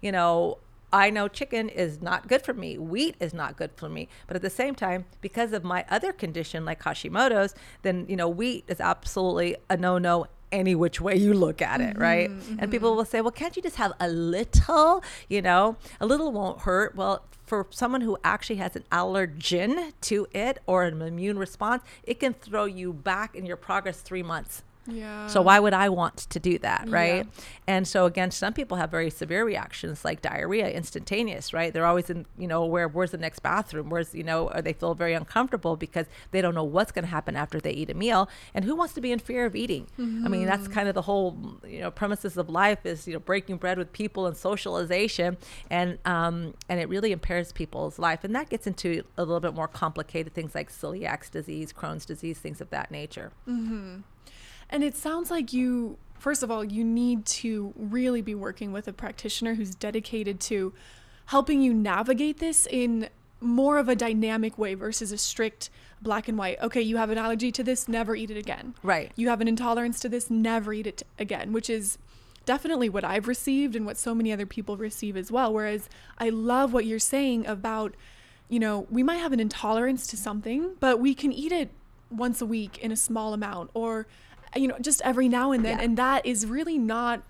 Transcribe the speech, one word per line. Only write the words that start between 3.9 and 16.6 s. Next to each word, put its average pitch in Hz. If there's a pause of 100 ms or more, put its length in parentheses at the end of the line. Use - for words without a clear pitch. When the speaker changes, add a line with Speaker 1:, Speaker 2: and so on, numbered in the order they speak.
Speaker 1:
But 175
at 180
the 190
same -
time, 185 (160)
because 220
of 190
my 180
other 277
condition, 165
like 160
Hashimoto's, 196 (280)
then, 180
you 196
know, 170
wheat 220
is 175
absolutely 175 (120)
a 185
no-no 175 (260)
any 190
which 165
way 196
you 202
look 160
at 131
it, 214
right? 170
Speaker 2:
Mm-hmm, 220
Speaker 1:
And 208
people 226
Speaker 2:
mm-hmm. 220
Speaker 1:
will 226
say, 220
"Well, 226
can't 339
you 370
just 349
have 214
a 175
little?" 226 (260)
You 202
know, 190 (240)
a 208
little 294
won't 202